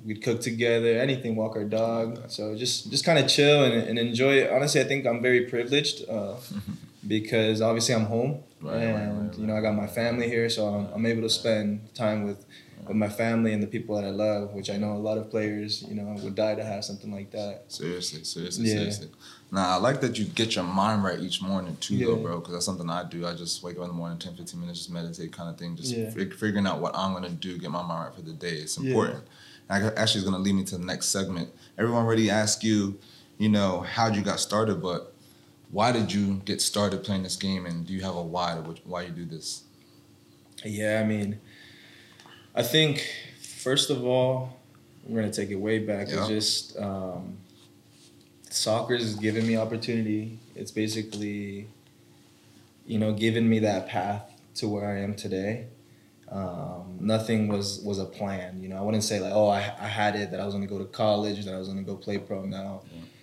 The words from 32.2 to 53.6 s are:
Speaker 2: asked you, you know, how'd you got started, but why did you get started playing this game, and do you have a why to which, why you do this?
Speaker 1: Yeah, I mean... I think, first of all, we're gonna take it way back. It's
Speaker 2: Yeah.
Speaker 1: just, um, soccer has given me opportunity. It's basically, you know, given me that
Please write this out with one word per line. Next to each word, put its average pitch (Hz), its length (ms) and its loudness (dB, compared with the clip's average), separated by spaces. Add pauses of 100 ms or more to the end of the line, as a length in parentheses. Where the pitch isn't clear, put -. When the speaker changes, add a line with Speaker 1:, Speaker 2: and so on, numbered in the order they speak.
Speaker 2:
asked 104 320 2
you, 104 340 2 (400)
you 107 120 4
know, 98 320 4
how'd 110 340 2
you 101 80 0
got 92 160 0
started, 104 420 0
but 87 320 -4 (560)
why 110 220 2
did 107 200 2
you 98 340 2
get - 160 -2
started 98 420 0
playing 95 180 0
this 92 140 -4
game, 95 320 -2
and 85 180 -4
do 92 80 -6
you 95 80 -4
have 95 140 -4
a 87 80 -2
why 85 320 -2
to 80 60 -4
which, 82 240 -10
why 87 180 -4
you 87 80 -8
do 85 140 -8
this? 78 360 -10 (1040)
Speaker 1:
Yeah, 107 340 0
I 110 80 2
mean... 104 300 0 (1160)
I 120 100 2
think, 151 440 4 (320)
first - 500 0
of 127 160 0
all, 127 540 2 (460)
we're 110 160 0
gonna 104 100 0
take 98 200 -2
it 101 40 -2
way 107 240 2
back. 101 280 -2
It's 101 80 -4
Speaker 2:
Yeah. 98 120 0
Speaker 1:
just, - 500 0
um, 92 600 -6 (1120)
soccer 117 480 2
has 110 180 -2
given 110 320 2
me 113 80 4
opportunity. 113 840 -2 (160)
It's 98 160 -10
basically, 104 960 -4 (1160)
you 110 140 -2
know, 107 140 2
given 113 340 4
me 113 120 6
that 104 280 2